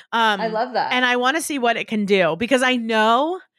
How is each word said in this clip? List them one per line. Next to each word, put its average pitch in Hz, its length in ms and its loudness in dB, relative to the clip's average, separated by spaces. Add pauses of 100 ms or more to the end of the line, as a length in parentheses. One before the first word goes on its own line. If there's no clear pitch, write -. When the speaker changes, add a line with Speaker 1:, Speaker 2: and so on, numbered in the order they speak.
(120)
Speaker 1:
Um, 220 300 0
Speaker 2:
I 226 60 -2
love 226 260 -4
that. 175 200 -2
Speaker 1:
and 254 120 0
I 247 120 0
wanna 262 240 0
see 285 180 -6
what 233 180 0
it 170 100 -6
can 214 180 -2
do 180 320 2
because 247 260 0
I 254 120 2
know, 233 640 2 (200)